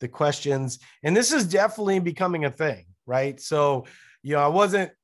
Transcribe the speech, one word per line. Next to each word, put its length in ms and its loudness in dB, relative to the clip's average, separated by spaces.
the 80 -8
questions. 720 -2
And 140 2
this 160 2
is 140 2
definitely 540 0
becoming 440 -2
a 60 -2
thing, 360 -6
right? 340 -2
So, 460 0
you 120 -4
know, 80 2
I 60 4
wasn't 440 2